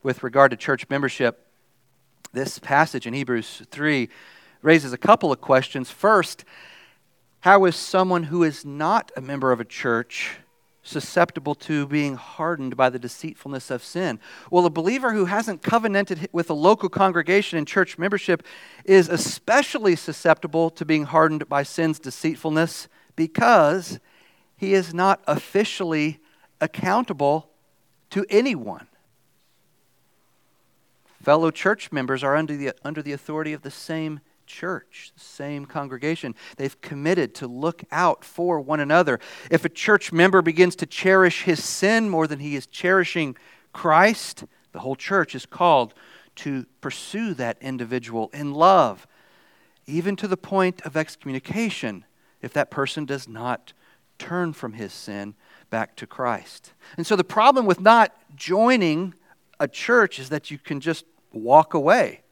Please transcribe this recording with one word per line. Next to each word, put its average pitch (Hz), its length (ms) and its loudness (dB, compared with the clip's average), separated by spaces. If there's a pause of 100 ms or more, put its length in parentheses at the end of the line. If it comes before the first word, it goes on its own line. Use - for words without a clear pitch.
With 131 220 -4
regard 131 260 6
to 120 60 -6
church - 340 -4
membership, 131 560 -2 (840)
this 135 260 -8
passage 143 480 0
in 117 80 -8
Hebrews 123 560 -6
three 143 380 -2 (520)
raises 147 320 4
a 123 60 -8
couple 165 320 4
of 127 100 -2
questions. 131 480 0
First, - 560 0 (960)
how 190 240 8
is 170 120 2
someone 185 480 0
who 165 180 0
is 151 220 -2
not 156 520 -4
a 131 40 -10
member 131 320 -2
of 117 80 0
a 117 40 -6
church - 760 -4 (440)
susceptible 151 720 -2
to 147 320 -4
being 143 300 -2
hardened 139 600 -6
by 127 140 4
the 127 80 -10
deceitfulness 135 720 -12
of 127 140 -6
sin? 165 340 -6 (320)
Well, 175 160 4
a 165 40 4
believer 226 420 -2
who 202 140 0
hasn't 208 360 -4
covenanted 196 680 -2
with 170 180 -2
a 156 40 0
local 185 340 4
congregation 180 680 0
in 151 100 -2
church - 320 -2
membership 190 440 -2 (420)
is 190 240 8
especially 208 840 0
susceptible 165 760 0
to 165 140 -10
being 151 200 0
hardened 156 440 2
by 143 140 0
sin's 160 380 -2
deceitfulness 160 880 -4 (300)
because 175 800 2 (580)
he 196 180 -2
is 170 200 0
not 190 320 2
officially 160 920 -2 (400)
accountable 156 880 -2 (600)
to 190 200 -2
anyone. 202 560 0 (2250)
Fellow 160 300 4
church - 400 -4
members 135 320 -4
are 139 140 0
under 151 200 -2
the, 139 160 -6 (120)
under 151 180 -8
the 143 100 -10
authority 156 400 -8
of 151 100 -12
the 143 100 -14
same 156 480 -8 (260)
church, - 680 -12
the - 60 -20
same 143 460 -12
congregation. 139 680 -6 (260)
They've 139 220 -8
committed 160 540 -2
to 131 140 -12
look 139 420 -6
out 165 340 0
for 170 360 -4
one 147 180 -4
another. 147 400 2 (320)
If 165 140 2
a 170 40 -2
church - 440 0
member 185 280 6
begins 170 360 2
to 156 100 -6
cherish 190 560 2
his 170 200 -2
sin 220 460 0
more 160 200 0
than 147 100 -6
he 147 160 -8
is 135 140 -10
cherishing 175 680 -2 (360)
Christ, 175 720 2 (260)
the - 80 -18
whole 135 180 -6
church - 380 -2
is 131 100 -12
called 147 480 2 (440)
to 135 300 -8 (140)
pursue 202 540 -8
that 120 260 -6
individual 120 720 -6
in 143 220 -8
love, 160 540 4 (800)
even 170 260 -4
to 202 140 -8
the 185 80 -2
point 185 460 -2
of 147 140 -8
excommunication 143 1080 -6 (360)
if 127 120 -12
that 143 180 -2
person 143 340 -6
does 139 240 -8
not 120 440 -8 (460)
turn 175 340 -6
from 117 220 -12
his 110 180 -12
sin 101 420 -14 (360)
back 110 260 -6
to 120 100 -16
Christ. - 680 -8 (240)
And 170 100 -6
so 214 100 2
the 180 80 2
problem 247 420 4
with 180 140 2
not 220 340 6 (200)
joining 185 800 0 (460)
a 147 80 0
church 233 500 0
is 131 100 -12
that 147 220 -8
you 143 80 -14
can 143 220 -8
just 160 240 -4 (280)
walk 127 420 4
away 160 580 2